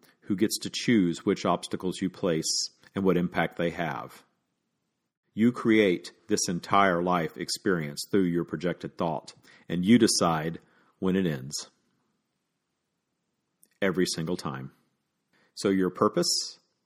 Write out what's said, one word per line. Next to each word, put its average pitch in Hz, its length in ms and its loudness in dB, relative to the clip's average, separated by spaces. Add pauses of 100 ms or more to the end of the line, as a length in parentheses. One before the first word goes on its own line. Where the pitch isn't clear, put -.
(220)
who - 140 -4
gets 101 240 0
to - 120 -10
choose 92 540 0
which 98 200 0
obstacles 90 560 -4
you 92 80 -2
place - 600 -2 (240)
and 98 100 -4
what 92 140 4
impact 87 400 -2
they 85 140 -2
have. - 520 -8 (1120)
You 113 140 4
create 107 640 2 (160)
this 104 200 -2
entire 90 540 2
life 90 340 0
experience 82 720 -4
through 101 140 2
your 87 200 0
projected 82 540 -8
thought, 80 360 -6 (360)
and 90 160 -2
you 117 140 8
decide 82 580 2 (400)
when 92 180 -2
it 95 120 0
ends. 71 420 -8 (2000)
Every 90 280 2
single 87 280 -4
time. 69 360 -10 (840)
So - 160 -2
your 95 220 2
purpose - 640 0 (280)